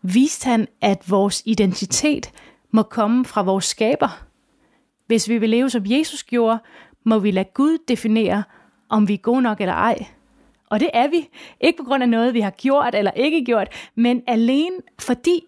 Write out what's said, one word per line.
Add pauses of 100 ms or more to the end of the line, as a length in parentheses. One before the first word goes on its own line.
viste
han, (140)
at
vores
identitet (400)
må
komme
fra
vores
skaber. (840)
Hvis
vi
vil
leve,
som
Jesus
gjorde, (440)
må
vi
lade
Gud (100)
definere, (460)
om
vi
er
gode
nok
eller
ej. (640)
Og
det
er
vi. (320)
Ikke
på
grund
af
noget,
vi
har
gjort
eller
ikke
gjort, (280)
men
alene (240)
fordi